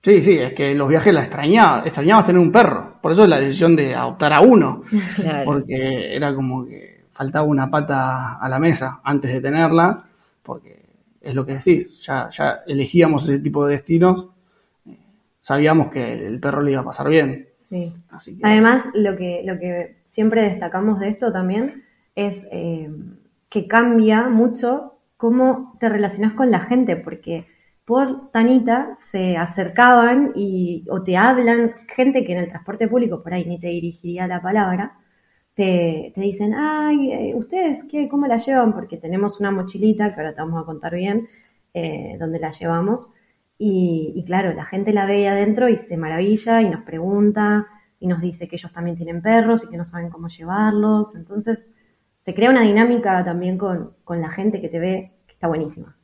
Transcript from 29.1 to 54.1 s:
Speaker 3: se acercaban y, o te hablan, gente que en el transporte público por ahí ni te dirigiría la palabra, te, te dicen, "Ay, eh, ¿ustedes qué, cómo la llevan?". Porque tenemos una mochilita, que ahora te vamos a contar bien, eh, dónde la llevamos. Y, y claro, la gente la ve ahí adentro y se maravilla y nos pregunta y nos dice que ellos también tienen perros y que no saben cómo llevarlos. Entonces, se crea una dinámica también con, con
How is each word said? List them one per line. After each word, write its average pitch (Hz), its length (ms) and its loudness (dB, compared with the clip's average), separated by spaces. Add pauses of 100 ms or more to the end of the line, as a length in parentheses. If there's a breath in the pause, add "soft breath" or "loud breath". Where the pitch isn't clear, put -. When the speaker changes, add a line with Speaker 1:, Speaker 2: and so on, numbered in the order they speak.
Speaker 3:
se 185 260 -2
acercaban 233 1000 4
y, 180 540 -4
o 185 140 -4
te 185 140 0
hablan, 233 560 2 (220)
gente 262 280 2
que - 100 -6
en 180 60 -2
el 175 100 -4
transporte 208 380 -6
público 226 340 -2
por 170 120 -8
ahí 180 120 -4
ni 175 140 -8
te 175 80 -8
dirigiría 175 600 -6
la 175 140 -6
palabra, 190 560 -2 (560)
te, 175 640 0
te 190 60 -8
dicen, 202 320 -2
"Ay, 302 580 0
eh, 226 240 -6
¿ustedes 311 480 -4
qué, 294 240 -4
cómo 285 200 -2
la 233 100 0
llevan?". 233 360 2
Porque 175 240 -10
tenemos 196 420 -4
una 202 120 -2
mochilita, 202 600 -2
que 151 80 -10
ahora 156 120 -8
te 156 80 -12
vamos 165 200 -6
a 156 40 -12
contar 165 300 -10
bien, 202 320 -4 (460 soft breath)
eh, 165 460 -8
dónde 165 200 -6
la 156 120 -8
llevamos. 170 580 -4 (480)
Y, 175 580 -2
y 170 80 -8
claro, 180 300 -2
la 151 120 -10
gente 202 280 -4
la 202 120 0
ve 202 120 0
ahí 202 100 2
adentro 208 420 0
y 220 80 2
se - 200 -10
maravilla 202 640 0
y 202 80 2
nos 160 140 -6
pregunta 208 840 0 (320 soft breath)
y 180 80 -6
nos 175 140 -2
dice 175 260 -8
que - 80 -14
ellos - 180 -14
también 170 240 -8
tienen 170 240 -10
perros 226 440 2
y - 40 -20
que 170 80 -12
no 170 80 -8
saben 170 240 -10
cómo 170 200 -14
llevarlos. 208 840 -2
Entonces, 214 540 -8 (500)
se 180 140 -10
crea 214 160 0
una 262 140 4
dinámica 214 600 2
también 180 340 -6
con, 185 340 -6 (120)
con 170 180 -8